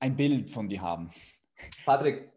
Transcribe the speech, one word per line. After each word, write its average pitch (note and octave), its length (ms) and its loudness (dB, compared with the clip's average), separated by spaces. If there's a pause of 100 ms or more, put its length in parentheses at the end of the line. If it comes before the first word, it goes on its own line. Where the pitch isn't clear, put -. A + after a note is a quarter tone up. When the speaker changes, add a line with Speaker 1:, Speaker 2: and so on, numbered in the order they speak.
Speaker 1:
ein C3 160 0
Bild C#3 340 2
von G#2+ 180 -4
dir F#2 140 -6
haben. E2+ 280 -4 (760)
Speaker 2:
Patrick, C#3 520 2